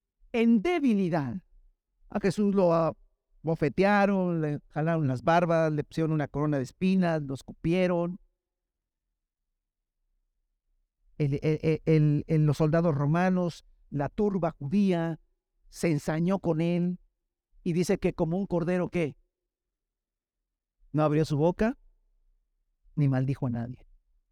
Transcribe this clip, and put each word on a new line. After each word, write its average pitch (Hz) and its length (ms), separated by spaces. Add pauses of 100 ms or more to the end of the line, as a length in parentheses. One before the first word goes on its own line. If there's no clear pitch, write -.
(320)
En 233 320
debilidad". 196 720 (720)
A 202 100
Jesús 202 360
lo 175 180
abofetearon, 175 1700
le 147 180 (100)
jalaron 156 380
las 131 140
barbas, 165 500
le 147 120
pusieron 160 280
una 151 160
corona 147 300
de 131 60
espinas, 180 580
lo 135 140
escupieron. 175 840 (3000)
El, 143 240
el, 156 420
el, 151 400
el, 156 220
los 147 100
soldados 165 380
romanos, 175 680 (260)
la 139 180
turba 190 400
judía, 165 680 (500)
se - 220
ensañó 170 480
con 156 200
él 175 380 (680)
y 180 60
dice 175 260
que - 160
como 170 240
un 196 80
cordero, 175 440
¿qué? 151 260 (1800)
No 151 120
abrió 151 200
su 151 140
boca, 175 400 (1200)
ni 147 120
maldijo 135 400
a 120 40
nadie. 120 360 (440)